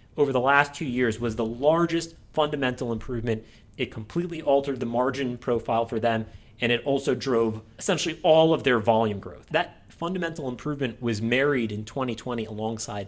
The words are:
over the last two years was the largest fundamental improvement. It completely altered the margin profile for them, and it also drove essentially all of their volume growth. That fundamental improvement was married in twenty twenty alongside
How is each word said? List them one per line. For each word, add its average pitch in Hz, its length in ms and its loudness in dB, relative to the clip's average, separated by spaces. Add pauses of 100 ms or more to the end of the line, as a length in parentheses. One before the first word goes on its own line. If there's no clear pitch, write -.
(180)
over 139 140 4
the 123 80 2
last 143 340 4
two 165 120 -8
years 120 340 0
was 117 160 -2
the 113 100 -2
largest 160 680 0 (180)
fundamental 135 580 -2
improvement. 113 520 -4 (340)
It 131 140 -4
completely 165 500 -6
altered 139 380 2
the 120 60 -2
margin 123 520 -2
profile 117 480 0
for 113 140 -4
them, 110 260 0 (340)
and 120 120 2
it 120 140 0
also 135 280 0
drove 117 480 0 (160)
essentially 160 460 -2
all 160 300 8
of 127 100 0
their 123 160 4
volume 110 400 2
growth. - 320 -14
That - 380 -2
fundamental 165 600 -6
improvement 131 520 -4
was 117 200 -2
married 123 500 2
in 104 140 -6
twenty 127 300 -4
twenty 117 300 -6
alongside 107 640 -6